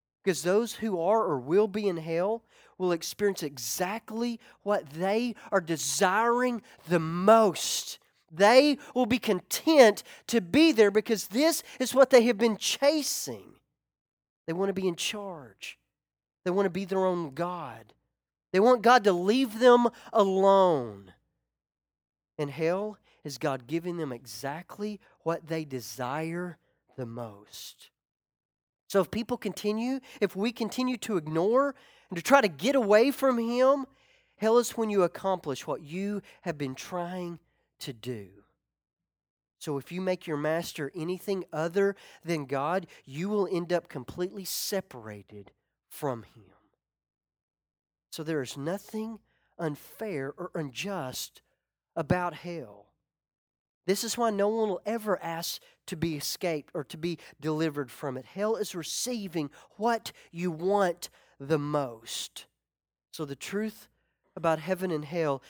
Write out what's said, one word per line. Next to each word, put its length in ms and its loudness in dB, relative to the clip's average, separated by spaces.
Because 200 -2
those 300 2
who 260 -4
are 240 2
or 160 0
will 280 2
be 200 -2
in 100 -2
hell 460 -2
will 140 0
experience 500 -2
exactly 960 -6
what 280 0
they 440 -2
are 100 4
desiring 1000 2
the 100 4
most. 1000 4
They 460 8
will 120 2
be 140 0
content 840 6
to 140 2
be 320 4
there 180 6
because 360 0
this 360 0
is 160 -2
what 140 8
they 140 8
have 140 2
been 200 2
chasing. 960 -2
They 60 -2
want 160 0
to 40 -2
be 140 -2
in 80 -2
charge. 840 -10
They 80 -2
want 140 2
to 60 0
be 140 -6
their 200 0
own 280 -2
God. 600 -8
They 80 4
want 220 6
God 240 8
to 80 6
leave 460 2
them 280 8
alone. 1000 4
And 140 -6
hell 460 -4
is 140 -12
God 280 -4
giving 320 -6
them 140 -6
exactly 880 -10
what 240 -4
they 180 -6
desire 920 -8
the 100 -8
most. 840 -14
So 120 2
if 100 -2
people 240 -4
continue, 640 -4
if 140 0
we 180 -2
continue 440 -4
to 200 -4
ignore 580 0
and 60 -8
to 80 -8
try 160 6
to 80 2
get 260 0
away 380 6
from 260 2
him, 480 2
hell 220 4
is 180 -2
when 120 -2
you 140 4
accomplish 640 -4
what 140 -6
you 400 -6
have 140 -6
been 160 -6
trying 640 -8
to 120 -12
do. 380 -10
So 180 -6
if 140 -12
you 80 -8
make 260 -4
your 120 -4
master 580 -4
anything 560 -6
other 460 -2
than 220 -4
God, 420 -2
you 240 -8
will 240 0
end 220 -4
up 160 -2
completely 560 -8
separated 1080 -8
from 340 -6
him. 300 -20
So 140 -10
there 180 -4
is 140 -10
nothing 640 -8
unfair 800 -8
or 180 -12
unjust 840 -8
about 420 -2
hell. 500 -14
This 180 -2
is 140 -6
why 140 0
no 180 0
one 180 -2
will 180 -4
ever 380 -2
ask 380 -8
to 100 -10
be 220 -4
escaped 560 -4
or 100 -6
to 140 -16
be 200 -6
delivered 500 -2
from 280 -8
it. 80 -12
Hell 320 -4
is 180 -6
receiving 760 -6
what 340 -2
you 220 -4
want 580 0
the 180 -2
most. 920 -6
So 120 -8
the 120 -8
truth 520 -8
about 240 2
heaven 320 -4
and 140 -4
hell 440 -2